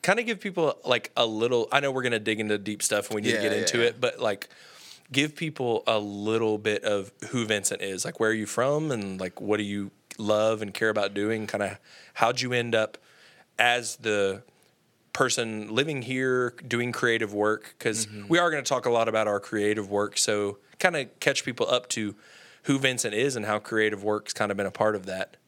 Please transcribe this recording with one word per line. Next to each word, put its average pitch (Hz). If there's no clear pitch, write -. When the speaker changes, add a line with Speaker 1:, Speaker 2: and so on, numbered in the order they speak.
Speaker 1:
kinda 208
give 220
people, 175
like, 120
a 123
little, 113
I 139
know 139
we're 131
gonna 120
dig 107
into 107
deep 101
stuff 104
and 110
we 104
need 120
to 117
Speaker 2:
Yeah, 104
Speaker 1:
get 104
Speaker 2:
yeah, 107
Speaker 1:
into -
Speaker 2:
yeah. 117
Speaker 1:
it, 117
but, 123
like, 107
give 147
people 127
a 113
little 107
bit 104
of 101
who 120
Vincent 104
is. 95
Like, -
where 110
are -
you 110
from 147
and, 98
like, 92
what 107
do 107
you 101
love 107
and 101
care 113
about 101
doing? 107
Kinda 101
how'd 120
you 127
end 120
up 107
as 120
the 101
person 110
living 139
here 127
doing 120
creative 113
work? 104
'Cause 110
Speaker 2:
Mm-hmm. 104
Speaker 1:
we 160
are 175
gonna 147
talk 123
a 127
lot 113
about 110
our 101
creative 104
work, 101
so 104
kinda 165
catch -
people 120
up 123
to 107
who 139
Vincent 127
is 127
and 104
how 107
creative 107
work's 104
kinda 104
been 98
a 95
part 107
of 92
that. 95